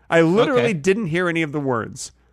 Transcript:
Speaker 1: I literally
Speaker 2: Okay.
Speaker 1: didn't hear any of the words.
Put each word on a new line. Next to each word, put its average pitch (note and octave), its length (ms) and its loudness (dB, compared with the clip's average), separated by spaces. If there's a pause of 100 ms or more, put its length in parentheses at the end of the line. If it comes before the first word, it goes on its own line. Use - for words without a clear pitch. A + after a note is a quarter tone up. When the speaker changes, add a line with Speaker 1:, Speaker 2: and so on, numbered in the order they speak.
Speaker 1:
I E3 120 4
literally A#3 420 2
Speaker 2:
Okay. A#3 100 2
Speaker 1:
didn't F#3+ 340 0
hear F3 220 -2
any E3 140 -2
of D3 80 -6
the D3+ 80 -6
words. A#2+ 520 -6 (220)